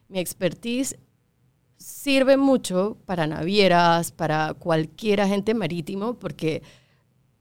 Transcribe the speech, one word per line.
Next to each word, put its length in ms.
mi 120
expertise 760
sirve 600
mucho 600
para 200
navieras, 880
para 420
cualquier 680
agente 320
marítimo, 640
porque, 480